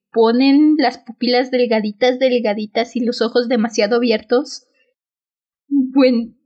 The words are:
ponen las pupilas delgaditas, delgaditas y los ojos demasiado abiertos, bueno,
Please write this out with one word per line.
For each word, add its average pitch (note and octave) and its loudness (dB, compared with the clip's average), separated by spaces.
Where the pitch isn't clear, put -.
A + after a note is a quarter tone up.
ponen C4+ 4
las B3+ -2
pupilas B3 -4
delgaditas, A#3+ -2
delgaditas A#3 -2
y A#3 -4
los A#3+ -4
ojos A#3+ -2
demasiado A3+ -2
abiertos, A#3+ -2
bueno, C4 0